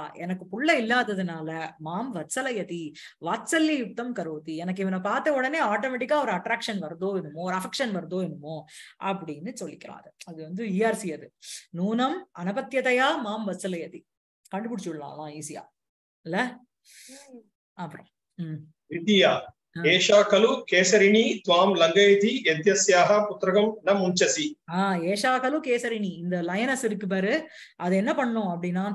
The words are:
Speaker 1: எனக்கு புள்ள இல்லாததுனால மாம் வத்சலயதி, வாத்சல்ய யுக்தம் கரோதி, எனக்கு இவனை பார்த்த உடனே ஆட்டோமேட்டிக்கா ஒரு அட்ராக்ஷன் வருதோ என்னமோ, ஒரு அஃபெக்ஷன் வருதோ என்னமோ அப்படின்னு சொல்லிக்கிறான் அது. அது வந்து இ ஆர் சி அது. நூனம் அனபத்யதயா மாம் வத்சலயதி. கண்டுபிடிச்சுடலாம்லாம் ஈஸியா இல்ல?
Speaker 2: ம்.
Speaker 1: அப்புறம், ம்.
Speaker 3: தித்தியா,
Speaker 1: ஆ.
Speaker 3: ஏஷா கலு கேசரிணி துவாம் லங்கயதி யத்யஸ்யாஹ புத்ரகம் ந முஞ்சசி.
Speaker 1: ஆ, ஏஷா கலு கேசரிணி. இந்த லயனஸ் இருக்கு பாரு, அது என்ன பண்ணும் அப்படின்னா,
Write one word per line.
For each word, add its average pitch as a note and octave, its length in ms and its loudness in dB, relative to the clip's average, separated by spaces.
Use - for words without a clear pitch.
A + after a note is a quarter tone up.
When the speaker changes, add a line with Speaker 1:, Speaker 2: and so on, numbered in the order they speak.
Speaker 1:
எனக்கு F3+ 320 -8
புள்ள D4 340 0
இல்லாததுனால F#3+ 720 -2
மாம் F3+ 360 -8
வத்சலயதி, F#3 680 -6
வாத்சல்ய D4+ 560 0
யுக்தம் A#3+ 380 -6
கரோதி, D#3+ 400 -8
எனக்கு F#3 260 -4
இவனை F#3 180 -2
பார்த்த B3+ 340 0
உடனே C4+ 280 0
ஆட்டோமேட்டிக்கா B3+ 600 -2
ஒரு A#3 100 -2
அட்ராக்ஷன் G#3+ 500 -4
வருதோ E3 340 -6
என்னமோ, D#3 280 -8
ஒரு F#3 120 -2
அஃபெக்ஷன் A3+ 380 -4
வருதோ F3 300 -6
என்னமோ D3+ 320 -10
அப்படின்னு F#3 500 -8
சொல்லிக்கிறான் - 480 -14
அது. - 100 -20
அது D#3+ 160 -16
வந்து F#3 240 -8
இ F#3+ 200 -2
ஆர் A3 100 2
சி G3+ 180 -8
அது. - 160 -14
நூனம் A3+ 460 -2
அனபத்யதயா B3+ 720 0
மாம் G#3+ 260 -6
வத்சலயதி. F3+ 540 -8
கண்டுபிடிச்சுடலாம்லாம் D#3 840 -10
ஈஸியா D3+ 280 -12
இல்ல? E3 120 -4
Speaker 2:
ம். B3+ 380 -20
Speaker 1:
அப்புறம், D#3+ 320 -12
ம். D#3+ 200 -8
Speaker 3:
தித்தியா, E3+ 420 6
Speaker 1:
ஆ. E3 60 -8
Speaker 3:
ஏஷா F3+ 460 6
கலு G#3 240 6
கேசரிணி G3 600 6
துவாம் F#3+ 340 4
லங்கயதி G3+ 540 6
யத்யஸ்யாஹ F3+ 640 4
புத்ரகம் G#3 460 2
ந F#3+ 80 4
முஞ்சசி. F3+ 520 2
Speaker 1:
ஆ, F3 100 -2
ஏஷா G3+ 380 0
கலு C4 200 0
கேசரிணி. A#3+ 580 -2
இந்த F3 240 -4
லயனஸ் A3+ 420 -2
இருக்கு G#3 240 -2
பாரு, F#3+ 260 0
அது F3+ 200 -2
என்ன G#3+ 200 2
பண்ணும் A3+ 320 -2
அப்படின்னா, F3+ 360 -4